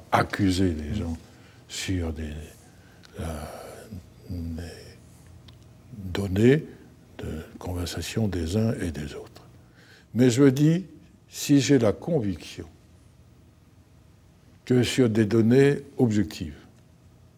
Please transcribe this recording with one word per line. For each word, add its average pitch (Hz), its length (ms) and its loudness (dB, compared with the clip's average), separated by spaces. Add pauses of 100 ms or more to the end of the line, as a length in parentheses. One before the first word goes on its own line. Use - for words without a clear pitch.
(120)
accuser 95 640 0
les 76 220 -6
gens 82 220 -6 (500)
sur 87 460 -6
des, 78 160 -8 (880)
la, 78 300 -10 (800)
des 82 340 -10 (1300)
données 98 720 2 (520)
de 78 240 -10 (180)
conversation 87 680 -4
des 90 300 -4
uns 113 220 0
et 90 120 -4
des 73 240 -10
autres. - 280 -18 (680)
Mais 123 160 6
je 120 140 4
dis, 151 420 4 (440)
si 139 320 2
j'ai 127 180 4
la 107 140 4
conviction 104 720 -4 (2000)
que 123 180 4
sur 120 260 2
des 110 160 4
données 123 540 4 (180)
objectives, 104 580 0 (840)